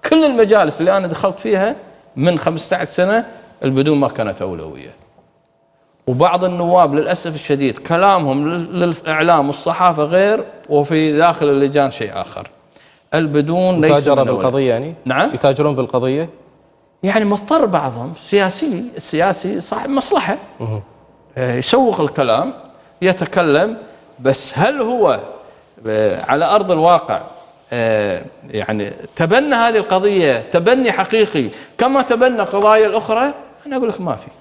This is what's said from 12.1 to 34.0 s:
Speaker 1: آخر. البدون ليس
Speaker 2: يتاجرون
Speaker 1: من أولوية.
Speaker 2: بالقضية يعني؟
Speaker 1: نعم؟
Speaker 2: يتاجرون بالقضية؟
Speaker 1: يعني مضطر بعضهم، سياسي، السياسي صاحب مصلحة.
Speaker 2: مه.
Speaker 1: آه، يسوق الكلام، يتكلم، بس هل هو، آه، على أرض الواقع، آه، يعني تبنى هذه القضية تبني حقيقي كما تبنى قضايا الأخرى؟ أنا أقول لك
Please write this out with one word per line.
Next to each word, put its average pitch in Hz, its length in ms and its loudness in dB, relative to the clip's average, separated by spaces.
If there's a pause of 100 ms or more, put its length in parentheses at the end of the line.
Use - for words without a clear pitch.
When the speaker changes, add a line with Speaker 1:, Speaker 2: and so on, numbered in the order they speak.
Speaker 1:
آخر. - 280 -12 (680)
البدون 160 680 0
ليس 156 100 4
Speaker 2:
يتاجرون 143 280 4
Speaker 1:
من 131 100 2
أولوية. 127 140 -2
Speaker 2:
بالقضية 131 280 0
يعني؟ 135 240 -2 (100)
Speaker 1:
نعم؟ 143 300 0
Speaker 2:
يتاجرون 143 400 0
بالقضية؟ 131 540 -2 (760)
Speaker 1:
يعني 208 220 0
مضطر 208 420 0
بعضهم، 147 560 -4
سياسي، 196 640 -2 (120)
السياسي 185 640 -2
صاحب - 300 -8
مصلحة. 269 480 -2 (220)
Speaker 2:
مه. 110 220 -6 (560)
Speaker 1:
آه، 123 160 -2
يسوق 226 460 0
الكلام، 143 520 0 (500)
يتكلم، 180 720 0 (440)
بس 131 380 -2
هل 262 220 0
هو، 220 400 0 (680)
آه، 107 380 0
على 143 200 0
أرض 196 260 2
الواقع، 160 500 2 (520)
آه، 107 500 0 (280)
يعني 104 420 -4 (240)
تبنى 254 380 2
هذه 233 220 2
القضية 185 760 2
تبني 226 400 2
حقيقي 190 560 0 (300)
كما 262 240 2
تبنى 247 400 2
قضايا 214 440 4
الأخرى؟ 220 480 -2 (320)
أنا 277 100 -6
أقول 240 120 -2
لك 202 120 -6